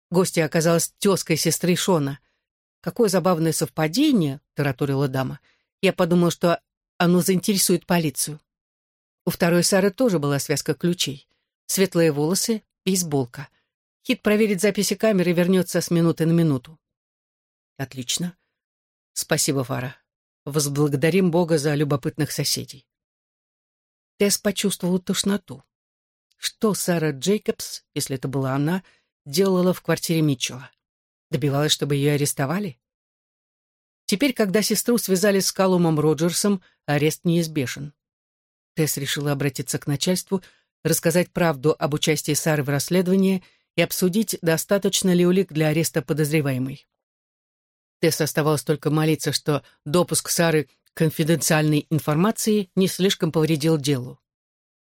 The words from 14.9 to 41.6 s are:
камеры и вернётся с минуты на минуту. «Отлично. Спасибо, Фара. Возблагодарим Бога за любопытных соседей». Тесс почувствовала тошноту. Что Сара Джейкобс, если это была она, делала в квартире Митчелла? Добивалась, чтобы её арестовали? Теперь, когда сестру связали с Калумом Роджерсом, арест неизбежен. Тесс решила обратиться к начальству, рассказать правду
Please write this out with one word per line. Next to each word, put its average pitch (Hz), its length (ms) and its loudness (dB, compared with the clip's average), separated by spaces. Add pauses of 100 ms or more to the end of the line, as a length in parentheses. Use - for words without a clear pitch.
камеры 190 360 2
и 175 40 2
вернётся 175 460 2
с - 100 -6
минуты 165 360 2
на 165 60 2
минуту. 160 460 0 (960)
«Отлично. 135 600 -8 (760)
Спасибо, 143 500 -2
Фара. 127 340 -8 (480)
Возблагодарим 147 840 0
Бога 165 280 2
за 147 160 0
любопытных 147 580 -2
соседей». 131 540 -6 (1300)
Тесс 202 200 2
почувствовала 185 600 -2
тошноту. - 680 -4 (720)
Что - 380 -2
Сара 160 380 0
Джейкобс, 190 720 -4 (100)
если 135 220 -4
это 139 120 -6
была 135 260 -2
она, 156 280 0 (440)
делала 180 480 2
в - 80 -10
квартире 160 400 0
Митчелла? 135 480 -2 (600)
Добивалась, 147 420 -2
чтобы 143 240 -2
её 143 180 2
арестовали? 147 640 -4 (1300)
Теперь, 254 260 0
когда 214 280 2
сестру 220 380 0
связали 196 420 2
с - 120 -2
Калумом 175 480 2
Роджерсом, 165 600 0 (240)
арест 147 380 0
неизбежен. 156 680 -2 (840)
Тесс 156 220 0
решила 143 360 -4
обратиться 143 460 -4
к - 80 -8
начальству, 180 560 -2 (400)
рассказать 165 480 0
правду 160 480 0